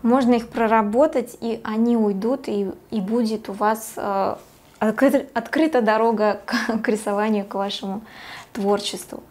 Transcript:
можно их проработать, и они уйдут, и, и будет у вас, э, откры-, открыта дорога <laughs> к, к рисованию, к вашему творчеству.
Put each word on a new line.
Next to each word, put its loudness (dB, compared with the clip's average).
можно 4
их -2
проработать, 2
и -4
они 2
уйдут, 0
и, -2
и -2
будет -2
у -8
вас, -2
э, -2
откры-, 2
открыта 0
дорога 2
<laughs> -16
к, -2
к -2
рисованию, 0
к -14
вашему -6
творчеству. -4